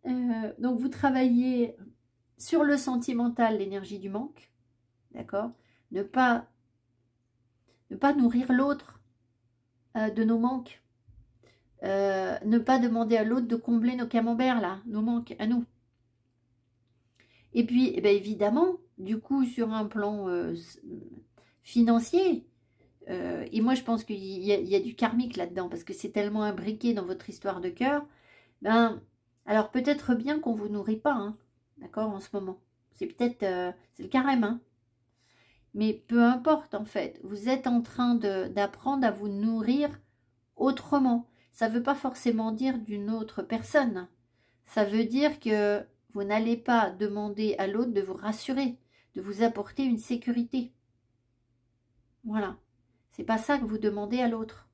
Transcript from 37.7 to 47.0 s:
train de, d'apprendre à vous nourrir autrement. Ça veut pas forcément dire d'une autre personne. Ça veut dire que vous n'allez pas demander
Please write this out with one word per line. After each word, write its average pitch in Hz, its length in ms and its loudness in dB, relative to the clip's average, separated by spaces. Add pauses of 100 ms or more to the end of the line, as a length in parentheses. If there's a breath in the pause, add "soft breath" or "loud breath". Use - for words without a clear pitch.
train 240 320 0
de, 196 340 0
d'apprendre 233 580 0
à 220 40 4
vous 208 180 -6
nourrir 226 720 0 (560)
autrement. 254 720 0 (240 soft breath)
Ça 226 160 -2
veut 233 140 0
pas 277 120 0
forcément 240 560 -2
dire 254 280 -2
d'une 208 320 -6
autre 220 320 -6
personne. 226 680 0 (560)
Ça 214 200 0
veut 214 200 2
dire 285 340 2
que 208 440 2 (320)
vous 202 100 -4
n'allez 220 320 0
pas 233 340 2
demander 208 680 -2